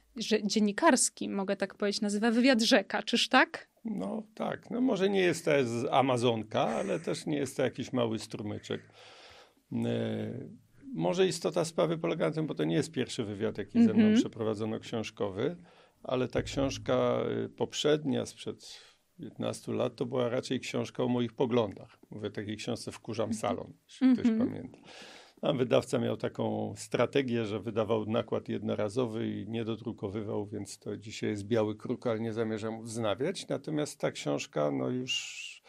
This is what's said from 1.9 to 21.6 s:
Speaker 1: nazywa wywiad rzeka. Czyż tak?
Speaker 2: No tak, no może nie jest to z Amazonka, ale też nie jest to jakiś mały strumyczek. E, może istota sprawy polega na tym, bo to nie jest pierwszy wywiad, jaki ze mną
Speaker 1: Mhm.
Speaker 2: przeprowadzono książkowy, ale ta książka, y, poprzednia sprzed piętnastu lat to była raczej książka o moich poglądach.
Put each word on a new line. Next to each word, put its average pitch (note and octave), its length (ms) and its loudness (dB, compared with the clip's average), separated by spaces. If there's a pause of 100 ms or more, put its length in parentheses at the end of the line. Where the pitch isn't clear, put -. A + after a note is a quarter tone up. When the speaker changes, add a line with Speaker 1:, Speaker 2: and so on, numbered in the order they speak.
Speaker 1:
nazywa G#3 300 2
wywiad A#3+ 300 6
rzeka. G#3 420 4
Czyż - 260 0
tak? - 380 4 (180)
Speaker 2:
No G#3 380 -4 (120)
tak, - 360 -6
no A#3+ 100 0
może G3+ 280 4
nie G3 120 2
jest F3+ 240 2
to E3 60 4 (140)
z A#2 260 0
Amazonka, B2 680 4
ale F#3+ 380 0
też D#3+ 260 -4
nie D3+ 120 0
jest C3+ 200 -4
to C#3+ 60 2
jakiś B2 300 -2
mały A2+ 260 2
strumyczek. G#2 600 -6 (920)
E, - 20 -2 (1160)
może F3+ 340 2
istota E3+ 380 0
sprawy E3 320 0
polega E3 300 0
na D#3 60 0
tym, D#3 140 -2
bo D#3 80 -6
to D3+ 80 -2
nie E3 120 2
jest D3+ 160 0
pierwszy B2 320 -2
wywiad, G#2 340 -4
jaki G3+ 140 -6 (120)
ze A3+ 100 6
mną G#3+ 100 8
Speaker 1:
Mhm. G#3+ 120 8
Speaker 2:
przeprowadzono A2 640 0
książkowy, A2 800 -4 (460)
ale B2+ 240 0
ta B2+ 140 -2
książka, B2 800 0 (260)
y, A2 40 -6
poprzednia B2 760 0
sprzed - 540 -12 (400)
piętnastu A#2 540 -6
lat A#2 220 0
to C3+ 100 -2
była B2 240 0
raczej B2+ 300 -2
książka B2 440 -4
o B2+ 40 2
moich A#2+ 260 0
poglądach. A2+ 640 0 (120)